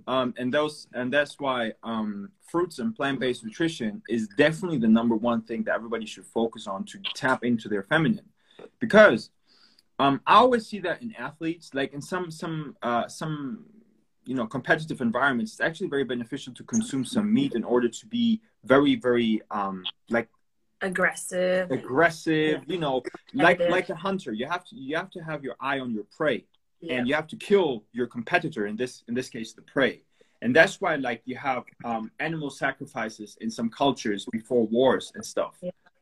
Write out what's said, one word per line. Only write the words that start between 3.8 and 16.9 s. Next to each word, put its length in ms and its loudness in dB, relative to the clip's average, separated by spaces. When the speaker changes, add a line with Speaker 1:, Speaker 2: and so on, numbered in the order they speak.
Speaker 1:
is 200 -2
definitely 500 2
the 100 2
number 260 6
one 280 0
thing 220 -6
that 100 -2
everybody 320 -6
should 200 -16
focus 400 -4
on 200 -6
to 120 -16
tap 300 0
into 240 0
their 140 -2
feminine. 460 0
Because, 520 6
um, 280 2
I 100 6
always 300 6
see 140 -8
that 220 -4
in 140 -10
athletes, 580 -8
like, 180 -4
in 80 -10
some, 300 -6
some, 520 -8
uh, 260 0
some, 580 -8
you 100 -6
know, 120 -2
competitive 560 -2
environments, 500 0
it's 80 -10
actually 280 -2
very 160 0
beneficial 500 -8
to 100 -18
consume 400 -2